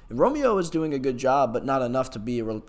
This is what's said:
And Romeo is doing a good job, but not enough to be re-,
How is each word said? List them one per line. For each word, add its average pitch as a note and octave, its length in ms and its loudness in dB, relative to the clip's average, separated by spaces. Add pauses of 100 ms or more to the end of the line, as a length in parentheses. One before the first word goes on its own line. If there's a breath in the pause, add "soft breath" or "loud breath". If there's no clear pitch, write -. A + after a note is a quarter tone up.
And A2+ 80 -8
Romeo A#3+ 400 4
is E3+ 120 0
doing D#3+ 240 -2
a C#3 60 -2
good C3 180 0
job, C3 340 2
but A#2 140 -2
not C3 160 0
enough B2+ 300 0
to A2+ 80 -10
be A#2 220 -4
re-, A2 280 -6